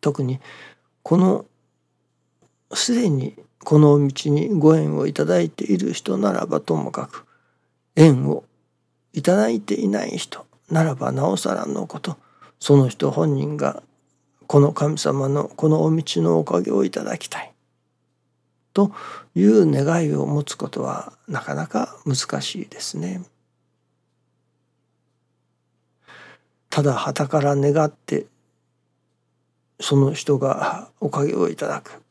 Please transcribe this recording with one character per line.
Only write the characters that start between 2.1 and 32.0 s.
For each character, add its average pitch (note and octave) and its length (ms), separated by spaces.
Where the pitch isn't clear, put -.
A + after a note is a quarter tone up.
す - 220
で A#3 160
に C3 240
こ D3+ 140
の D3 280
道 C#3 240
に D3+ 200
ご D#3+ 260
縁 D3+ 200
を D3 100
い - 60
た D3+ 120
だ F3 160
い D#3+ 100
て - 140
い G2 120
る F2+ 160
人 - 240
な G2+ 160
ら - 140
ば - 140
と - 160
も - 160
か - 160
く、 - 180
縁 C#3+ 320
を - 160
い C#3+ 100
た F3+ 140
だ A3 120
い D#3 120
て G#3 140
い G#3 140
な G2+ 180
い - 40
人 - 360
な D#3+ 140
ら D#3 100
ば B2+ 180
な C3+ 140
お F#3+ 100
さ - 180
ら - 120
の - 220
こ - 100
と、 - 180
そ - 160
の C3 120
人 - 220
本 D3 240
人 D3 220
が - 260
こ C#3+ 140
の C#3+ 120
神 D3+ 240
様 C#3 320
の C#3+ 200
こ - 200
の D#3 140
お D#3+ 120
道 E3 280
の E3 160
お D#3+ 60
か - 180
げ - 80
を - 140
い - 80
た - 100
だ - 160
き - 80
た - 140
い - 120
と G3+ 200
い F3 100
う G3+ 260
願 D3+ 360
い D3+ 80
を C#3+ 120
持 D3 160
つ - 120
こ - 140
と - 140
は - 300
な F#3+ 120
か - 140
な D2 120
か - 300
難 - 340
し - 220
い - 60
で - 120
す - 180
ね。 F#2 240
た D3 120
だ C#3 120
傍 C#3 340
か D3+ 120
ら C#3+ 140
願 C#3+ 300
っ D3 60
て、 - 360
そ - 180
の C#3 160
人 D3 260
が - 500
お G#3+ 100
か D3 160
げ - 80
を - 140
い - 80
た - 120
だ - 120
く。 - 200